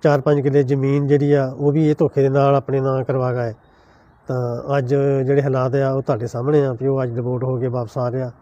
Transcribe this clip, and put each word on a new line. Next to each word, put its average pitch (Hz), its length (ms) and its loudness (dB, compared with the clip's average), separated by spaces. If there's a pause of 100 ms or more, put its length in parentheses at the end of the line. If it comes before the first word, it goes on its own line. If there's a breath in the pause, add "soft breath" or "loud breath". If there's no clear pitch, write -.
ਚਾਰ 143 180 4
ਪੰਜ 147 200 2
ਕਿੱਲੇ 139 220 2
ਜ਼ਮੀਨ 139 440 0
ਜਿਹੜੀ 143 260 4
ਆ 135 240 0
ਉਹ 147 160 0
ਵੀ 156 160 2
ਇਹ 151 100 4
ਧੋਖੇ 143 240 2
ਦੇ 139 60 4
ਨਾਲ 139 260 4
ਆਪਣੇ 135 260 0
ਨਾਂ 131 240 0
ਕਰਵਾ 127 280 -2
ਗਏ। 120 200 -4 (760 soft breath)
ਤਾਂ 127 500 -4
ਅੱਜ 131 160 -2 (320)
ਜਿਹੜੇ 139 160 2
ਹਾਲਾਤ 131 320 0
ਆ 135 180 0
ਉਹ 135 100 -2
ਤੁਹਾਡੇ 120 240 -4
ਸਾਹਮਣੇ 139 400 0
ਆ 131 60 -2
ਵੀ 123 140 -4
ਉਹ 135 160 0
ਅੱਜ 120 120 -6
ਡਿਪੋਰਟ 123 300 -4
ਹੋ 127 120 -4
ਕੇ 123 120 -2
ਵਾਪਸ 120 300 -6
ਆ 123 120 -2
ਰਿਹਾ। 127 200 -6 (120)